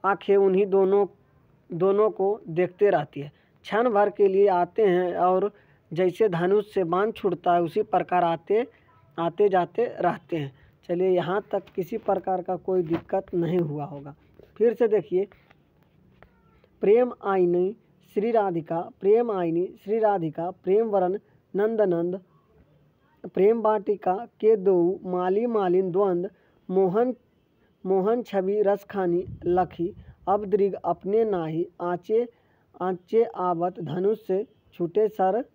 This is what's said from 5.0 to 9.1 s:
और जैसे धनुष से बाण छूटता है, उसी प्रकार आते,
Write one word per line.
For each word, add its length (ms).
और 360
जैसे 360
धनुष 460
से 100
बाण 260
छूटता 440
है, 80
उसी 200
प्रकार 420
आते, 420